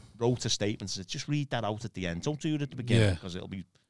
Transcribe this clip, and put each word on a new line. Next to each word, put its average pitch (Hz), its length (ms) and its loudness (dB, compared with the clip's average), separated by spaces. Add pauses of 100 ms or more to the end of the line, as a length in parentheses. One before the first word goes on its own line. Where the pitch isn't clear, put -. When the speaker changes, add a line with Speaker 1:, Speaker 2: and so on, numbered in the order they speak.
(180)
Speaker 1:
wrote 120 280 2
a 113 40 2
statement, 104 420 0
said, 95 160 -8
"Just - 200 -8
read 147 220 0
that 117 140 -2
out 107 220 -2
at - 80 -10
the 92 140 -4
end. 85 160 -2
Don't 151 160 -2
do 156 160 0
it 143 60 0
at 143 80 -4
the - 60 -14
beginning, 117 340 6
Speaker 2:
Yeah. 90 60 2
Speaker 1:
'cause 87 200 -8
it'll 90 120 -8
be, 95 180 -8 (240)